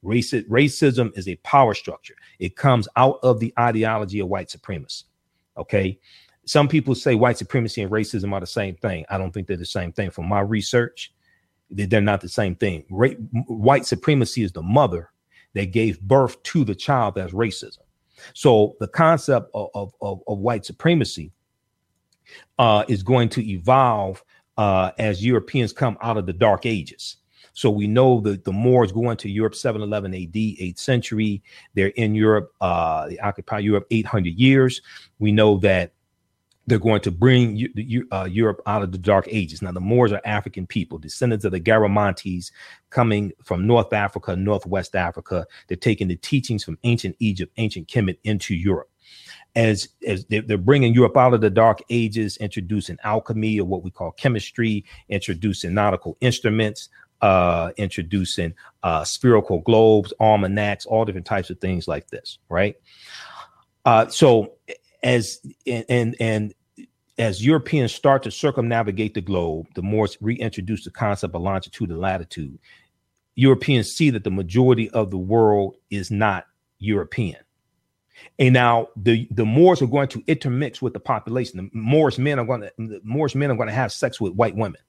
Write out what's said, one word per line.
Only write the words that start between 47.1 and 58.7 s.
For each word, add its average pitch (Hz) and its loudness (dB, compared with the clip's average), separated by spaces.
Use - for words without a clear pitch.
Egypt, 95 -4
ancient 107 -6
Kemet 95 -2
into 107 -4
Europe. 87 -2
As, 110 0
as 95 -4
they, 107 -2
they're 107 -2
bringing 117 4
Europe 120 6
out 127 6
of 107 2
the 107 4
Dark 113 4
Ages, 110 -2
introducing 98 -6
alchemy 107 -2
or 95 0
what 90 -4
we 92 -8
call 85 -8
chemistry, 113 -4
introducing 92 -4
nautical 98 -2
instruments, 110 -2
uh, 87 2
introducing, 90 -4